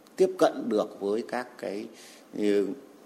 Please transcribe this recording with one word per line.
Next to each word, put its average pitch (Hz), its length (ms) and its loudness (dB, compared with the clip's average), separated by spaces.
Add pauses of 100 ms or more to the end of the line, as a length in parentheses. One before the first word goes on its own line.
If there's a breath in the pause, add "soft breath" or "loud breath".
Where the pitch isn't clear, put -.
(160)
tiếp 185 220 6
cận 147 320 2
được - 300 0
với 104 280 -2
các 123 200 -6 (100)
cái, 98 280 -8 (480 loud breath)
ừ, 101 340 2 (380)